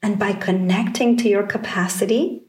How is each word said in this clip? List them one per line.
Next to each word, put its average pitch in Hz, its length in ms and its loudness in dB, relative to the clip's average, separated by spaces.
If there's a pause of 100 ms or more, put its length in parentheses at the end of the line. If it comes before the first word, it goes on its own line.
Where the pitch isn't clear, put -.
And 208 160 0
by 202 140 0
connecting 190 840 0
to 226 100 2
your 202 140 4
capacity 202 1080 -2